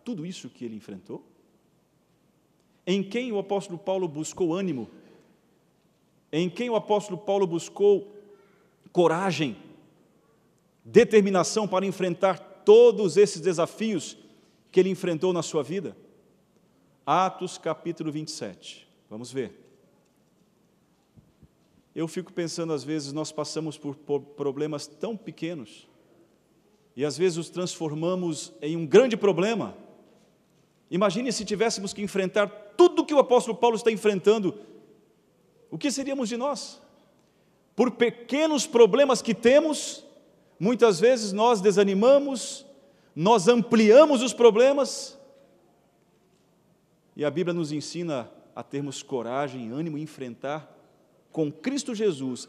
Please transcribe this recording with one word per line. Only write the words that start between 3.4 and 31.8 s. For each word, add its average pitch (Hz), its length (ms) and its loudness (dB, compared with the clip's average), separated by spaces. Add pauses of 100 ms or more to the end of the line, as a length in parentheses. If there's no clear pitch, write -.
Paulo 185 300 -4
buscou 156 460 -6
ânimo? 165 360 -6 (1400)
Em 170 180 -2
quem 240 200 -8
o 226 60 -2
apóstolo 202 420 -2
Paulo 196 300 -2
buscou 175 680 0 (760)
coragem, 160 640 0 (1300)
determinação 196 840 4
para 185 180 -2
enfrentar 185 520 -2 (280)
todos 214 500 6
esses 190 240 4
desafios 170 800 -4 (520)
que 180 100 2
ele 185 100 4
enfrentou 180 420 -2
na 170 100 -2
sua 151 220 -4
vida? 143 320 -8 (1080)
Atos 180 520 -2
capítulo 160 540 -8
vinte 151 160 -10
e - 40 -14
sete. - 560 -16 (220)
Vamos 117 220 -16
ver. 127 260 -8 (2500)
Eu 160 120 -6
fico 180 240 -12
pensando, 165 420 -6
às 135 100 -4
vezes, 143 300 -8
nós 151 180 -8
passamos 151 460 -8
por, 139 180 -10
por 143 260 -6
problemas 143 640 -8
tão 220 300 -10
pequenos, 165 720 -14 (1080)
e 131 100 -4
às 139 120 -6
vezes 170 200 0
os 165 120 -8
transformamos 170 1040 -6 (100)
em 156 140 -6
um 165 100 -6
grande 220 300 6
problema. 185 600 -2 (1120)
Imagine 208 400 0
se 202 140 -8
tivéssemos 202 480 -4